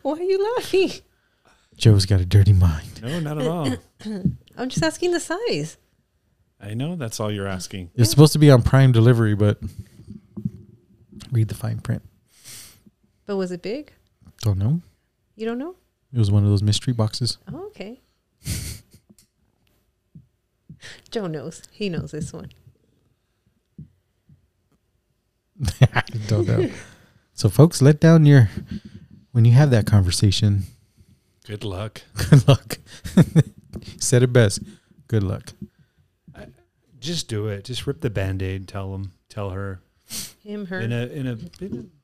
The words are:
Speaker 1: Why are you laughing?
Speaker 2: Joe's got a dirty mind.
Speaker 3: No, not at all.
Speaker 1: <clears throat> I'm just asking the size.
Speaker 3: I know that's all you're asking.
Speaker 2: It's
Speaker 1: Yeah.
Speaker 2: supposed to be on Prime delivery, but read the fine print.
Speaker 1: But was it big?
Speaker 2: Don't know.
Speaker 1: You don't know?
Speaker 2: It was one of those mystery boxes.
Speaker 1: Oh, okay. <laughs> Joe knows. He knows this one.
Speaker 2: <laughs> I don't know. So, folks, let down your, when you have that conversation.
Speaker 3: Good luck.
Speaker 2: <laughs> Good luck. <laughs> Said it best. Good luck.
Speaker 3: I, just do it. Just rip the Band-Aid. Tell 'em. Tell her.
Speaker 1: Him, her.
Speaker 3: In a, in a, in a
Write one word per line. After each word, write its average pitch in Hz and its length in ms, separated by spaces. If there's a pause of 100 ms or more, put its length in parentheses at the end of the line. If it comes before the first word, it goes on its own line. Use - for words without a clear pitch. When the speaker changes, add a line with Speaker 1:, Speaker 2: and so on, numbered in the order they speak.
Speaker 1:
Why 277 120
are 320 100
you 392 320
laughing? 370 340 (840)
Speaker 2:
Joe's 101 300
got 95 160
a 90 40
dirty 98 280
mind. 87 500
Speaker 3:
No, 151 160
not 151 180
at - 100
all. 160 200 (380)
Speaker 1:
<clears throat> 208 180 (340)
I'm 254 120
just - 120
asking 339 300
the 339 80
size. 320 580 (840)
Speaker 3:
I 104 140
know 147 220
that's 120 240
all 107 120
you're 101 160
asking. 92 460
Speaker 2:
It's 113 140
Speaker 1:
Yeah. - 40
Speaker 2:
supposed 147 220
to 151 60
be 147 100
on 120 140
Prime 131 300
delivery, 113 420
but 104 240 (1700)
read 110 180
the 107 60
fine 110 240
print. 117 220 (1200)
Speaker 1:
But 202 100
was 185 160
it 175 100
big? 269 300 (500)
Speaker 2:
Don't 101 160
know. 135 240 (540)
Speaker 1:
You 220 100
don't 233 140
know? 339 160 (380)
Speaker 2:
It 123 40
was 101 140
one 104 140
of 101 40
those 101 140
mystery 107 300
boxes. 113 440 (160)
Speaker 1:
Oh, 349 140
okay. 233 320 (460)
<laughs> - 40 (2500)
Joe 208 160
knows. 156 440
He 202 180
knows 160 220
this 160 220
one. - 160 (3000)
Speaker 2:
<laughs> - 220 (120)
I 120 100 (240)
don't 107 200
know. 110 220 (640)
So, - 160
folks, 151 320
let 151 180
down 165 260
your, 135 240 (840)
when 117 140
you 120 80
have 139 180
that 107 140
conversation. 98 800 (840)
Speaker 3:
Good 104 180
luck. 101 380 (140)
Speaker 2:
<laughs> - 140
Good 139 180
luck. - 320 (580)
<laughs> - 600
Said 123 240
it 123 100
best. 113 260 (480)
Good 107 160
luck. - 300 (840)
Speaker 3:
I, - 120 (520)
just 156 280
do 107 200
it. 98 180
Just 123 220
rip - 140
the 123 80
Band-Aid. 95 580
Tell 98 260
'em. 98 180 (180)
Tell 101 220
her. 95 300 (600)
Speaker 1:
Him, 208 240
her. 185 120
Speaker 3:
In 113 120
a, 120 160
in 139 200
a, 117 100 (260)
in 208 160
a - 60 (180)